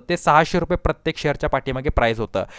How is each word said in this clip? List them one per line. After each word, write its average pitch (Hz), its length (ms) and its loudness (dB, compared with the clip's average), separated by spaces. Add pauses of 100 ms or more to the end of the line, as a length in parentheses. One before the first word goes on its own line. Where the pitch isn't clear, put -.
ते 175 80 0
सहाशे 160 420 4
रुपये 170 180 0
प्रत्येक - 420 -4
शेअरच्या 147 320 -2
पाठीमागे 131 380 -2
प्राईस 113 320 2
होतं 98 240 -2 (140)